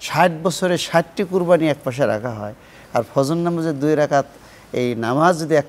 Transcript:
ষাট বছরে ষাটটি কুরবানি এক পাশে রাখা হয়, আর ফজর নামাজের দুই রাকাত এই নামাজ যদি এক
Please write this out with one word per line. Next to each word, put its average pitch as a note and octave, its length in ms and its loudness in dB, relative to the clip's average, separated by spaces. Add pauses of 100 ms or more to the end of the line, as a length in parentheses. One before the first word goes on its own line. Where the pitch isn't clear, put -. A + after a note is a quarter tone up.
ষাট E3+ 320 2 (100)
বছরে F3+ 360 0
ষাটটি - 460 -2
কুরবানি F3 440 2
এক C#3+ 160 0
পাশে C3 220 -2
রাখা G#2+ 240 -2
হয়, G#2+ 240 -8 (400)
আর A#2+ 80 2 (120)
ফজর C#3 200 2
নামাজের E3 460 -2
দুই D3+ 140 2
রাকাত C#3+ 320 0 (460)
এই B2 220 -2
নামাজ C#3+ 460 0
যদি D#3+ 140 -2
এক C#3+ 140 2